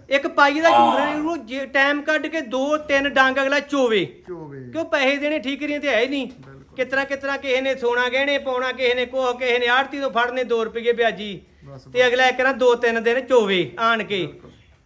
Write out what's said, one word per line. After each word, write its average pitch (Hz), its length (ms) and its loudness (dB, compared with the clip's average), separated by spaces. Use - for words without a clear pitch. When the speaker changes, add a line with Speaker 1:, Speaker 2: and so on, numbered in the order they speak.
Speaker 1:
ਇੱਕ 277 180 0
ਪਾਈ 285 340 2
ਦਾ 330 80 4
ਝੂਠ 285 300 6
ਨਾ 294 160 -2
ਨਿਕਲੂ, 311 220 -4
ਜੇ 262 300 -8
ਟਾਈਮ 285 360 2
ਕੱਢ 302 240 -2
ਕੇ 320 140 -4
ਦੋ 269 360 -2
ਤਿੰਨ 285 320 0
ਡੰਗ 262 300 2
ਅਗਲਾ 277 220 0
ਚੋਵੇ। 233 680 0
Speaker 2:
ਚੋਵੇ। 143 460 -14
Speaker 1:
ਕਿਉਂ 320 120 -4
ਪੈਸੇ 285 320 0
ਦੇਣੇ 294 220 -2
ਠੀਕਰੀਆਂ 285 420 -6
ਤੇ 285 80 -4
ਹੈ 226 120 2
ਹੀ 254 80 0
ਨਹੀਂ। 269 180 -4
Speaker 2:
ਬਿਲਕੁਲ। - 500 -20
Speaker 1:
ਕਿਤਨਾ, 262 280 -2
ਕਿਤਨਾ 277 320 -6
ਕਿਸੇ 269 240 -2
ਨੇ 262 140 -2
ਸੋਨਾ 247 340 0
ਗਹਿਣੇ 277 300 0
ਪਾਉਣਾ, 254 340 -2
ਕਿਸੇ 247 220 0
ਨੇ 247 120 -2
ਕੋਹ, 254 280 -2
ਕਿਸੇ 247 240 0
ਨੇ 240 80 0
ਆੜਤੀ 262 340 0
ਤੋਂ 269 100 -2
ਫੜਨੇ 247 340 -2
ਦੋ 226 200 0
ਰੁਪਈਏ 233 280 -2
ਵਿਆਜੀ। 208 500 -2
Speaker 2:
ਬਸ, 135 240 -20
ਬਸ। 127 40 -20
Speaker 1:
ਤੇ 247 140 4
ਅਗਲਾ 254 200 4
ਇੱਕ 254 140 2
ਨਾ 262 120 2
ਦੋ 240 220 4
ਤਿੰਨ 233 280 0
ਦਿਨ 233 180 2
ਚੋਵੇ 208 580 2
ਆਣ 226 240 2
ਕੇ। 180 240 -4
Speaker 2:
ਬਿਲਕੁਲ। - 240 -16